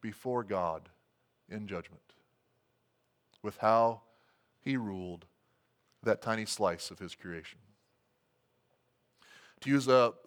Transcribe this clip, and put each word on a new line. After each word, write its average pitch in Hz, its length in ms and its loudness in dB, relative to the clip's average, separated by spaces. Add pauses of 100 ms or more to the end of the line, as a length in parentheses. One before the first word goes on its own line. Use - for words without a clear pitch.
before 120 420 -4
God 90 460 -2 (600)
in 104 200 -10
judgment 87 340 -12 (1400)
with 104 160 -8
how 113 420 4 (600)
he 135 160 -2
ruled 92 500 -8 (760)
that 110 200 0
tiny 110 240 -2
slice 90 440 -2
of 92 80 -18
his 90 160 -12
creation. 85 440 -14 (2000)
To 131 100 -2
use 139 160 4
a 127 260 8 (140)